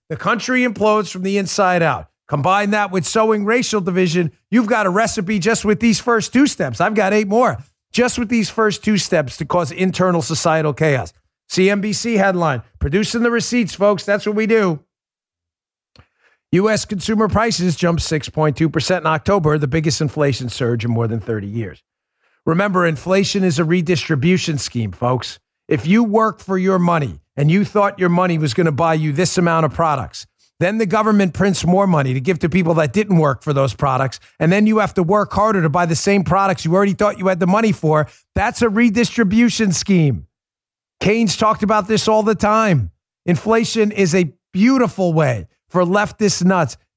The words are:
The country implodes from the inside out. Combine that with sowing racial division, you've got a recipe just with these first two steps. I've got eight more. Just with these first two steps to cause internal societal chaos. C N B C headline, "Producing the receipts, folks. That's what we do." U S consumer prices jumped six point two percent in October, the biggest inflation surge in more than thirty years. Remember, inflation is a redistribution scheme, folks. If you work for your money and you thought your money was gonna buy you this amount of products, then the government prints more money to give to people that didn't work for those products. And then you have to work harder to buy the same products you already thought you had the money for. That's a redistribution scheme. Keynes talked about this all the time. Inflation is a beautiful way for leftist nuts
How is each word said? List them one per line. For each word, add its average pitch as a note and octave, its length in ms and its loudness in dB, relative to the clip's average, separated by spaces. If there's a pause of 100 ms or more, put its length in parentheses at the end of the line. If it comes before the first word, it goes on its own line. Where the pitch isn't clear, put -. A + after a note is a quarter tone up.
The D#3 80 -8
country A#3+ 460 -2
implodes G#3+ 480 0
from F#3 120 -10
the G3 140 -2
inside F3+ 460 0
out. B2 260 -2 (180)
Combine F#3+ 440 0
that G#3 200 0
with F3+ 160 -2
sowing A3 380 0
racial A3 380 0
division, F3+ 500 0 (180)
you've A3+ 160 2
got G#3+ 200 0
a F#3 40 0
recipe G#3 480 -2
just G#3+ 240 0
with G#3 180 0
these A3+ 200 2
first A#3 320 -2
two C#4 140 4
steps. C3+ 340 -4
I've G#3 140 0
got G3 180 0
eight G#3+ 160 0
more. G#3+ 300 2 (340)
Just A#3+ 260 0
with A3+ 120 -4
these A3+ 180 0
first G#3+ 340 -2
two G#3+ 140 2
steps D3+ 400 -2
to D#3+ 80 -8
cause E3 260 -2
internal F3+ 520 0
societal D#3 500 0
chaos. D3 400 -2 (380)
C F#3 180 2
N G3+ 140 0
B G#3+ 100 -4
C A#3 220 -4
headline, F3+ 480 0 (160)
"Producing G3 440 -2
the A#3+ 80 2
receipts, A#3 440 -2
folks. G3+ 320 0
That's G#3 180 -2
what G#3 120 -4
we A3 100 0
do." G3 340 0 (1700)
U G3 180 2
S G#3+ 160 -2
consumer G#3+ 420 -2
prices F3+ 480 0
jumped E3+ 240 0
six - 300 -6
point D#3 260 0
two D#3+ 140 0
percent E3 320 -2
in E3 40 -6
October, D#3 520 0
the D3 100 -2
biggest D#3 320 -2
inflation C#3+ 480 -2
surge A#2 340 -2
in A#2+ 80 -4
more A#2 180 -2
than A2 120 -4
thirty G#2+ 260 -6
years. G#2 360 -10 (600)
Remember, F3+ 420 0
inflation F#3 580 0
is D#3 140 0
a E3+ 60 0
redistribution E3 960 0
scheme, G#2+ 340 -6
folks. B2 460 -4 (300)
If D3 180 -2
you G#3+ 160 4
work A3 380 0
for F#3+ 180 -4
your F#3 200 2
money D#3+ 420 0 (160)
and D3 140 2
you G3 140 2
thought G3+ 340 0
your F#3 100 0
money F3 280 2
was D3+ 160 -2
gonna E3 200 0
buy D#3+ 220 0
you D#3 180 -2
this E3+ 260 -2
amount E3 260 2
of B2+ 80 -2
products, C#3+ 540 -4 (340)
then G3+ 180 0
the A3 80 0
government G#3 480 2
prints F#3+ 300 0
more F#3 220 4
money C#3 280 2
to C3 60 -2
give D#3+ 200 -2
to E3+ 80 0
people E3+ 260 0
that D#3 180 0
didn't G3+ 260 2
work C#3+ 240 0
for D3+ 100 -4
those C3+ 220 0
products. C3+ 460 -2 (180)
And D#3+ 140 2
then G#3+ 140 2
you A3 120 2
have G3+ 160 0
to F#3+ 80 0
work G3 300 0
harder G3+ 300 2
to D#3 60 2
buy F3 180 0
the E3 100 -2
same G3+ 280 0
products F#3+ 400 0
you E3 100 0
already G3+ 180 2
thought G3+ 260 0
you F#3 100 -2
had F#3 120 0
the F#3 60 2
money G#3 260 2
for. D3+ 360 0 (260)
That's G#3 280 -2
a A#3+ 60 2
redistribution A3+ 1040 2
scheme. D3 540 0 (720)
Keynes G#3+ 360 0
talked G#3+ 260 0
about G#3 260 0
this A3 180 0
all A3 160 4
the G#3 140 0
time. G#3 540 2 (360)
Inflation G#3+ 640 0
is G3 240 0
a F3+ 180 0 (200)
beautiful G3+ 600 2
way C3+ 360 0 (200)
for F3+ 160 0
leftist G3 600 0
nuts F3+ 320 2 (200)